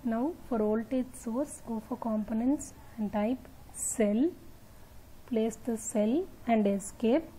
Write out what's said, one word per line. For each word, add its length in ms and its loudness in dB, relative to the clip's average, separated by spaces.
Now 260 0
for 120 0
voltage 520 2
source, 560 -4
go 220 -4
for 80 -4
components 760 0
and 160 -2
type 380 0
cell, 580 2
place 380 2
the 100 0
cell 500 2
and 180 6
escape. 600 2